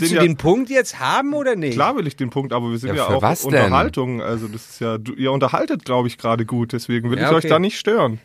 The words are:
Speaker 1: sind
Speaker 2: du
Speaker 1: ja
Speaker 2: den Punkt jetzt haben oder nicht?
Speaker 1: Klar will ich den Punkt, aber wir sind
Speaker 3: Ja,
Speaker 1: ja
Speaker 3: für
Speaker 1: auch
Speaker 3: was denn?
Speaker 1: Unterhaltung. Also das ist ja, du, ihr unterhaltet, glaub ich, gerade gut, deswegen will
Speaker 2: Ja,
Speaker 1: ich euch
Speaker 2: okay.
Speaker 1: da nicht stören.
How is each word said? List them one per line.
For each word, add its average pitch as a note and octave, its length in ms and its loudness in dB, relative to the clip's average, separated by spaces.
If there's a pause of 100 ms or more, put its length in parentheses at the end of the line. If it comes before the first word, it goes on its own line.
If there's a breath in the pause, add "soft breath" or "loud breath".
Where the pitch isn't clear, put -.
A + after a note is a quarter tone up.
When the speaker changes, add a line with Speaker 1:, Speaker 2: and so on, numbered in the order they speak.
Speaker 1:
sind E3+ 40 2
Speaker 2:
du F3 40 2
Speaker 1:
ja D#3+ 60 6
Speaker 2:
den E3 160 4
Punkt A3 320 2
jetzt C4 320 0
haben A#3+ 320 0
oder C4 240 0
nicht? D3 160 -2
Speaker 1:
Klar F3 240 2
will F3+ 100 -2
ich C#3 80 -8
den B2+ 140 -4
Punkt, C3+ 240 -4
aber A#2+ 180 -2
wir A#2 60 -2
sind A2+ 140 -6
Speaker 3:
Ja, - 40 -2
Speaker 1:
ja - 120 0
Speaker 3:
für G2 100 2
Speaker 1:
auch C3+ 40 0
Speaker 3:
was C#3+ 200 0
denn? C3 80 -6
Speaker 1:
Unterhaltung. B2+ 720 2
Also A2+ 260 -4
das A2 220 -12
ist - 100 -20
ja, A2+ 180 -2
du, A2 180 -8
ihr C3 180 0
unterhaltet, D3+ 500 0
glaub B2 220 0
ich, A#2+ 120 -4
gerade A#2 280 0
gut, A#2+ 260 -2
deswegen A#2+ 400 -2
will A#2 80 0
Speaker 2:
Ja, - 60 2
Speaker 1:
ich D3 60 2
euch D#3+ 80 4
Speaker 2:
okay. D#3+ 100 -2
Speaker 1:
da D#3 100 4
nicht G3 180 0
stören. D3+ 480 0